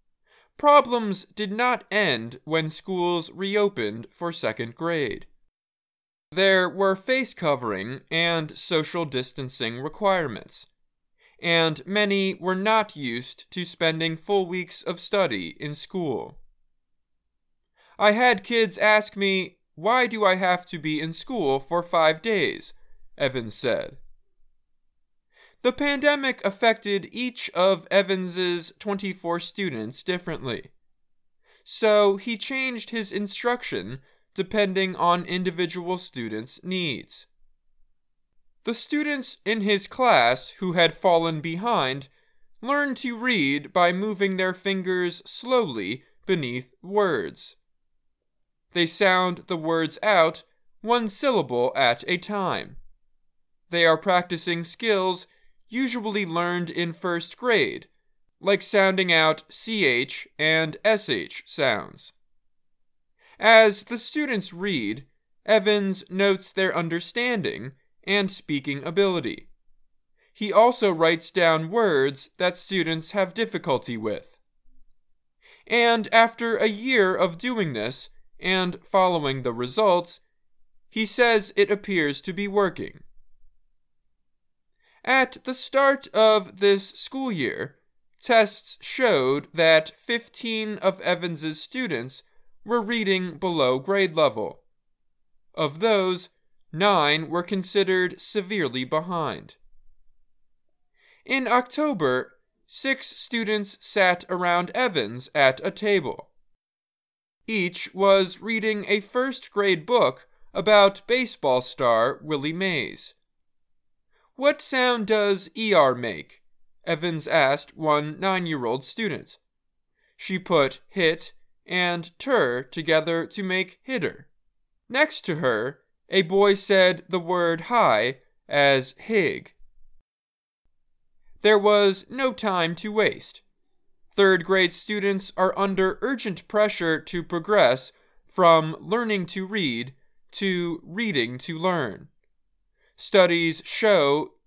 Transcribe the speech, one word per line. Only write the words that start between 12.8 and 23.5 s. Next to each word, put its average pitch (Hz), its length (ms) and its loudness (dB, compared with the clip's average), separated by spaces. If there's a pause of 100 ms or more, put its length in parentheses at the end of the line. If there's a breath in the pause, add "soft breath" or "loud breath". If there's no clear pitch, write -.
used 123 560 -8
to 180 120 -6
spending 160 520 -2
full 190 300 0
weeks 175 360 -8
of 175 180 -8
study 123 600 -2
in 147 140 -8
school. 139 640 -6 (1600 soft breath)
"I 208 140 6
had 240 320 2
kids 226 320 0
ask 214 400 2
me, 190 420 -2 (160)
'Why 240 320 2
do 220 180 -2
I 185 100 4
have 180 320 0
to 175 120 -10
be 151 220 -4
in 160 140 -6
school 143 460 -2
for 170 220 -2
five 160 380 2
days?'" 165 540 -2 (420)
Evans 123 380 -4